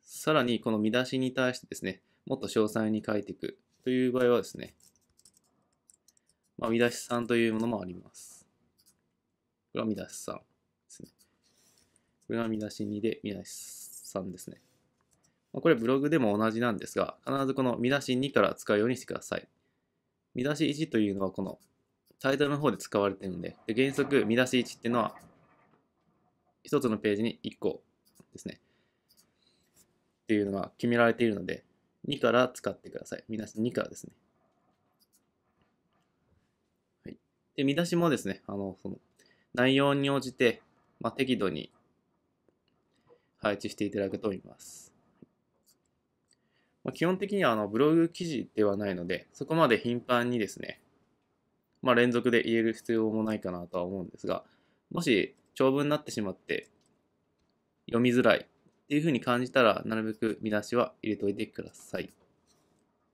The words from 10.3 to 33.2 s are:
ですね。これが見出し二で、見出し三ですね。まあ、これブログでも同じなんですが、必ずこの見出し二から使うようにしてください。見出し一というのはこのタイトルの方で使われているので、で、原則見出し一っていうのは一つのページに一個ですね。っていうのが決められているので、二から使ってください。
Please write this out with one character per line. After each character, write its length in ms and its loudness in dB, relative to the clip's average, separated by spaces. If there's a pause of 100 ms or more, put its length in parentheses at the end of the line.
で 60 -18 (460)
す 140 -20
ね。 60 -20 (1160)
こ 60 -8
れ 60 -2
が 100 -2
見 100 -2
出 120 -6
し 160 -8
二 140 -6
で、 220 -2
見 120 -6
出 100 -12
し 60 -18 (540)
三 260 -8
で 80 -14
す 120 -14
ね。 100 -20 (920)
ま 60 -8
あ、 20 -4
こ 80 0
れ 60 4
ブ 120 -2
ロ 140 4
グ 80 0
で 100 2
も 200 2
同 120 2
じ 100 -4
な 100 0
ん 60 -2
で 100 -8
す 120 -6
が、 180 -2 (100)
必 200 -2
ず 80 -2
こ 80 0
の 140 0
見 140 0
出 100 2
し 160 -2
二 160 -2
か 100 6
ら 120 2
使 180 -2
う 60 6
よ 80 4
う 20 2
に 80 0
し 40 -12
て 60 -16
く 80 -8
だ 80 -8
さ 160 -6
い。 100 -12 (840)
見 100 -2
出 120 0
し 140 0
一 180 -4
と 100 0
い 120 4
う 40 -2
の 100 -2
は 60 -2
こ 120 -6
の 160 -8 (640)
タ 120 0
イ 60 0
ト 60 4
ル 60 2
の 80 0
方 120 4
で 60 -2
使 220 -4
わ 100 4
れ 60 0
て 100 -12
い 40 -6
る 60 -6
の 60 -8
で、 160 -10 (100)
で、 80 -4
原 200 2
則 300 2
見 120 2
出 100 4
し 140 2
一 160 -8
っ 20 -20
て 100 -6
い 20 0
う 40 0
の 60 4
は 140 -2 (1500)
一 180 0
つ 80 2
の 100 0
ペ 140 0
ー 40 2
ジ 60 -2
に 220 -2
一 120 -8
個 240 -4 (520)
で 80 -20
す 80 -12
ね。 100 -14 (1700)
っ 20 -14
て 80 2
い 80 2
う 80 -2
の 20 -4
が 240 -4
決 120 -2
め 80 2
ら 100 6
れ 80 4
て 80 -2
い 60 4
る 80 0
の 100 -8
で、 160 -6 (420)
二 140 -4
か 140 4
ら 160 4
使 200 -8
っ 80 -4
て 140 -20
く 80 -12
だ 80 -14
さ 100 -10
い。 120 -20